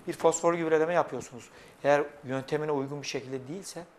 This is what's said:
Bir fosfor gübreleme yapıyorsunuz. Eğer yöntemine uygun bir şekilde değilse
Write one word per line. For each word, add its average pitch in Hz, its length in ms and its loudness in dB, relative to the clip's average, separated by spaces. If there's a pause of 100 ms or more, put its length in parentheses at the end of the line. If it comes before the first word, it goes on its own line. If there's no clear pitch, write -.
Bir 170 60 -4
fosfor 170 400 4
gübreleme 160 400 4
yapıyorsunuz. 131 560 -2 (340)
Eğer 143 200 6 (200)
yöntemine 147 480 -4
uygun 139 300 -4
bir 135 60 -12
şekilde 127 400 -8
değilse 175 360 -12 (160)